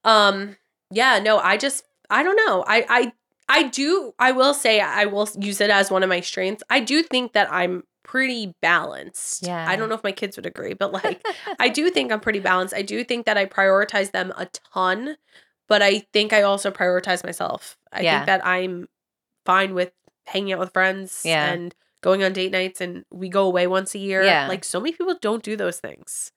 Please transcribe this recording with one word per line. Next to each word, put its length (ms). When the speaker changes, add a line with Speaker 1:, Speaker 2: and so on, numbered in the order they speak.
Speaker 1:
Um, 540
yeah, 280
no, 180
I 200
just, 280
I 140
don't 120
know. 200
I, 220
I, 240
I 200
do, 500
I 120
will 220
say, 260
I 260
will 180
s-, 160
use 220
it 80
as 220
one 120
of 60
my 120
strengths. 480
I 100
do 240
think 300
that 180
I'm 320
pretty 580
balanced. 840
Speaker 2:
Yeah. 220
Speaker 1:
I 60
don't 140
know 60
if 80
my 80
kids 260
would 80
agree, 280
but, 180
like, 340
Speaker 2:
<laughs> 160
Speaker 1:
I 100
do 220
think 200
I'm 80
pretty 200
balanced. 340
I 80
do 220
think 220
that 120
I 80
prioritize 680
them 260
a 100
ton, 680
but 120
I 180
think 200
I 80
also 300
prioritize 520
myself. 540
I 80
Speaker 2:
Yeah. 160
Speaker 1:
think 100
that 180
I'm 440
fine 280
with 200
hanging 260
out 60
with 140
friends 520
Speaker 2:
Yeah. 280
Speaker 1:
and 220
going 220
on 100
date 180
nights, 300
and 300
we 180
go 180
away 200
once 280
a 40
year. 240
Speaker 2:
Yeah. 260
Speaker 1:
Like, 160
so 140
many 140
people 280
don't 220
do 140
those 220
things. 580